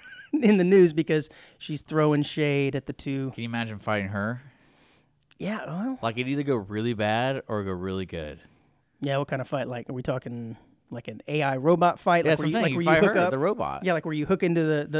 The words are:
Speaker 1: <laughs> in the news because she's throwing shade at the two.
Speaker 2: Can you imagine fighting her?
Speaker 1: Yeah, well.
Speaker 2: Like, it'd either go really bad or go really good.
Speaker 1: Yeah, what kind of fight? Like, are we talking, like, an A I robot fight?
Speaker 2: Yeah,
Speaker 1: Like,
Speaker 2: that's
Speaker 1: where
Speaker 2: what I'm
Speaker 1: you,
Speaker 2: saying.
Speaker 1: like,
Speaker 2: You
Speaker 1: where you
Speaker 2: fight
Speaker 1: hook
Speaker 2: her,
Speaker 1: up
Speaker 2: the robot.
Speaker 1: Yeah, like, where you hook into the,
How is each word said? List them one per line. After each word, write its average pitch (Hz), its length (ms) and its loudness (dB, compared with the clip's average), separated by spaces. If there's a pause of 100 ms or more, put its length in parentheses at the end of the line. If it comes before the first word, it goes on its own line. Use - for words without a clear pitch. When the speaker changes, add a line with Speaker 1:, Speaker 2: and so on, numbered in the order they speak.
(160)
Speaker 1:
<laughs> - 180 -12
in 226 240 6
the 180 60 4
news 180 300 8
because 156 360 0 (280)
she's 147 240 -8
throwing 151 420 2
shade 143 520 0
at 131 100 -6
the 127 80 -8
two. 135 380 -6
Speaker 2:
Can 117 120 -10
you 117 60 -6
imagine 113 300 -6
fighting 104 300 -2
her? 107 320 -4 (960)
Speaker 1:
Yeah, 190 280 -8
well. 220 360 -6
Speaker 2:
Like, 113 160 -4
it'd 127 120 -2
either 143 140 -2
go 139 120 0
really 107 380 -2
bad 113 540 0
or 104 160 -2
go 95 80 -4
really 95 340 -4
good. 76 340 -10 (600)
Speaker 1:
Yeah, 139 160 -2
what 143 100 -2
kind - 140 -4
of 123 60 -10
fight? 131 200 -4
Like, 123 220 -8
are 139 40 -10
we 127 100 -8
talking, 120 520 -6 (360)
like, 120 180 -14
an 107 180 -12
A 151 160 0
I 135 140 0
robot 170 420 4
fight? 175 260 2
Speaker 2:
Yeah, 156 60 4
Speaker 1:
Like, 156 60 4
Speaker 2:
that's - 20 -2
Speaker 1:
where 151 60 -2
Speaker 2:
what - 0 -
I'm 156 40 0
Speaker 1:
you, 160 40 0
Speaker 2:
saying. - 100 0
Speaker 1:
like, - 80 2
Speaker 2:
You 131 60 -2
Speaker 1:
where 165 180 4
you 156 60 6
Speaker 2:
fight 202 60 6
Speaker 1:
hook 208 100 2
Speaker 2:
her, 180 80 4
Speaker 1:
up 180 60 0
Speaker 2:
the 135 80 0
robot. 151 440 -2
Speaker 1:
Yeah, 180 100 0
like, 156 120 -2
where 160 80 -4
you 147 120 -2
hook 190 180 0
into 170 200 2
the, 151 240 0 (120)